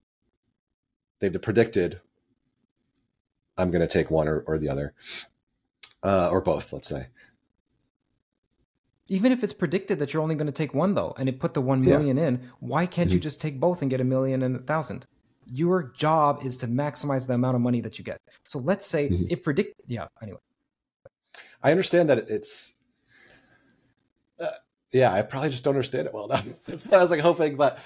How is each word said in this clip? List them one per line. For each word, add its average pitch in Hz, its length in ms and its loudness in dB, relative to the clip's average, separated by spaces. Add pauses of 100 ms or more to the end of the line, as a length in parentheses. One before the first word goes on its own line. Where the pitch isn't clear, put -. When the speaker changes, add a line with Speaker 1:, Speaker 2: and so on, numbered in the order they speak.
(1200)
Speaker 1:
They've 92 220 -2
predicted, 98 580 0 (1600)
"I'm 92 120 0
gonna 85 160 2
take 80 240 0
one 78 180 2
or, 76 120 0
or 80 180 -4
the 76 120 -4
other, 71 240 -6 (1080)
uh, 92 280 2
or 92 100 2
both," 80 320 -2
let's - 160 -10
say. 69 200 -8 (2000)
Speaker 2:
Even 196 240 2
if 247 120 0
it's 196 80 -2
predicted 180 460 -2
that 139 140 -2
you're 156 100 0
only 160 120 0
gonna 151 180 -2
take 147 220 -4
one, 175 200 2
though, 90 240 -2
and 131 100 0
it 131 100 -4
put - 160 -4
the 151 60 0
Speaker 1:
Yeah. 127 60 0
Speaker 2:
one 131 180 2
million 139 340 4
in, 127 320 0 (100)
why 139 260 0
can't 175 240 0
you 185 80 4
Speaker 1:
Mm-hmm. 151 40 0
Speaker 2:
just 151 180 -8
take 143 200 -6
both 175 220 0
and 135 80 0
get 131 100 0
a 127 40 2
million 131 380 0
and 127 140 -2
a - 40 -6
thousand? 151 440 -4 (420)
Your 160 480 0
job 151 500 2
is 127 140 -4
to 120 100 -6
maximize 139 580 -2
the 127 80 0
amount 127 220 2
of 120 40 2
money 123 200 2
that 110 180 -10
you - 60 -14
get. 80 140 -10 (280)
So - 120 -10
let's 175 280 -2
say 147 240 0
Speaker 1:
Mm-hmm. 90 200 2
Speaker 2:
it 170 120 -2
predict-, 131 320 0 (120)
yeah, 110 200 -6 (160)
anyway. 107 160 -14 (1200)
Speaker 1:
I 135 100 4
understand 175 380 4
that 123 80 4 (120)
it's, - 440 -8 (1700)
uh, 170 60 -6 (460)
yeah, 123 200 4
I 101 100 2
probably 135 280 -4
just 127 140 -8
don't 139 100 2
understand 131 320 -2
it - 80 -10
well 104 120 -10
enough. 131 180 -2
<laughs> - 220 -16
That's - 220 -8
what 196 100 6
I 180 40 8
was, 175 80 4
like, 160 100 2
hoping, 156 360 2
but 135 300 2